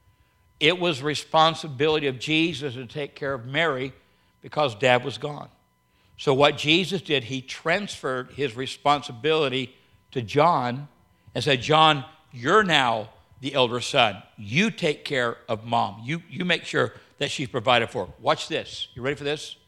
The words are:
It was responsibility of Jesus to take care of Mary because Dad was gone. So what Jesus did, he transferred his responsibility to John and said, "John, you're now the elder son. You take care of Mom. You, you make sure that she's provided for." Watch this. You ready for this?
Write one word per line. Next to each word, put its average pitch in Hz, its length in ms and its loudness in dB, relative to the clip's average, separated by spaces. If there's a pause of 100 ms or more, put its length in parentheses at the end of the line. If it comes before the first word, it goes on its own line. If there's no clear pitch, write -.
(600)
It 170 200 4
was 165 240 0
responsibility 156 1040 0
of 127 100 -4
Jesus 147 560 -2
to 127 140 -12
take 143 260 -10
care 139 220 -6
of 120 100 -10
Mary 135 480 -2 (480)
because 139 320 -2
Dad 123 320 4
was 135 140 -8
gone. 147 300 -10 (680)
So - 160 2
what 143 240 6
Jesus 147 460 0
did, 139 220 -2
he 131 180 -8
transferred 160 880 -4
his 123 240 -4
responsibility 135 1200 -2 (340)
to 127 140 -4
John 139 640 2 (480)
and 120 80 -2
said, 135 180 2
"John, 151 420 4 (280)
you're 156 320 2
now 123 460 2 (320)
the 135 120 -6
elder 123 260 2
son. 110 440 2 (160)
You 127 320 0
take 151 340 -2
care 123 320 -2 (100)
of 110 180 -6
Mom. 113 380 -2
You, 160 240 -6
you - 180 -8
make 165 200 -2
sure - 280 -2 (260)
that 143 100 -4
she's 135 180 -6
provided 120 440 2
for." 90 280 -6
Watch 143 280 -2
this. - 480 -8
You 120 80 -10
ready 139 120 -2
for 135 80 -10
this? 147 320 -6 (120)